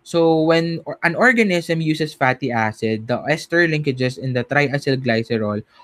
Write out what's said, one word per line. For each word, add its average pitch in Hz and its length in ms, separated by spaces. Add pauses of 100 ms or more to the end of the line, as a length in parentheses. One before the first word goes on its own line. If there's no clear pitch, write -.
so 165 380
when 165 460
or-, - 180
an 170 100
organism 185 680
uses 156 320
fatty 127 360
acid, 110 560
the 120 220
ester 165 400
linkages 131 480
in 131 160
the 123 120
triacylglycerol 123 1200 (220)